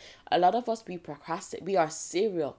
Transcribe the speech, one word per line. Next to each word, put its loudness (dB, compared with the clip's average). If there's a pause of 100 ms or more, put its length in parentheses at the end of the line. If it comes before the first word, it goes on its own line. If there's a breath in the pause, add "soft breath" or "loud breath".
(300 loud breath)
A 4
lot 6
of -2
us, -4
we -8
procrastinate. -8
We 0
are 4
serial -2